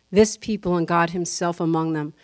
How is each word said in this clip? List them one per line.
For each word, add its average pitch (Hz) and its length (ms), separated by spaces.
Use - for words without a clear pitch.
this 214 260
people 196 400
and 165 100
God 170 240
himself 175 500
among 160 340
them." 151 180